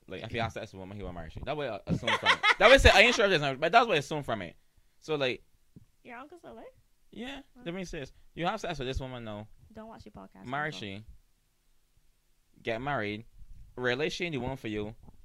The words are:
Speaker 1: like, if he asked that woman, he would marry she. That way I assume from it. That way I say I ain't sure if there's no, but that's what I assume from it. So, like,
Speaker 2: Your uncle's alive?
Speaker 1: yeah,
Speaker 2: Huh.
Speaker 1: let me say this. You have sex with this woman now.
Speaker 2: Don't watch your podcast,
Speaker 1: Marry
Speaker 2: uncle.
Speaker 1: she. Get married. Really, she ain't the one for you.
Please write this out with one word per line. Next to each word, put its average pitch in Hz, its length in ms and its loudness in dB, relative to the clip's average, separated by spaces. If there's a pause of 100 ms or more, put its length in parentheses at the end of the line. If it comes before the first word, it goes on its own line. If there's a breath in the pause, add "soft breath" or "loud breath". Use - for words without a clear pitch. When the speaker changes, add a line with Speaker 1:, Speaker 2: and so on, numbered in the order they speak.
Speaker 1:
like, 92 160 -10
if 113 80 -10
he 110 80 -4
asked 113 160 -4
that 107 180 -10
woman, 95 240 -14
he 101 60 -10
would 92 100 -8
marry 82 160 -10
she. - 160 -14
That 139 100 -4
way 147 140 -4
I 104 180 -6
assume - 220 -2 (100)
from - 100 0
it. - 100 2 (200)
That 190 100 10
way 262 60 12
I - 20 12
say 254 160 8
I 190 80 10
ain't 233 140 6
sure 220 100 4
if 196 40 4
there's 165 120 4
no, 139 140 0
but 160 160 0
that's 233 160 8
what 202 80 2
I 151 40 4
assume 147 240 -4
from 120 180 -2
it. 82 140 -12 (460)
So, 156 140 -2
like, 131 280 0 (600)
Speaker 2:
Your 240 140 -16
uncle's 302 260 -18
alive? 233 200 -18 (480)
Speaker 1:
yeah, 269 300 -12 (140)
Speaker 2:
Huh. 254 100 -20
Speaker 1:
let 170 100 -6
me 185 100 -8
say 170 160 -10
this. 131 100 -12 (240)
You 160 100 -4
have 202 160 -2
sex 156 180 -6
with 127 80 -4
this 131 120 -4
woman 127 240 -8
now. 107 240 -10 (260)
Speaker 2:
Don't 220 140 -18
watch 226 180 -18
your 110 60 -20
podcast, 95 340 -20
Speaker 1:
Marry 143 220 -6
Speaker 2:
uncle. 143 120 -10
Speaker 1:
she. 104 240 -10 (1600)
Get 113 200 -4
married. 110 440 -4 (500)
Really, 123 340 0
she - 160 -6
ain't 170 80 -4
the 143 60 -2
one 131 180 -6
for 120 100 -10
you. 107 260 -4 (320)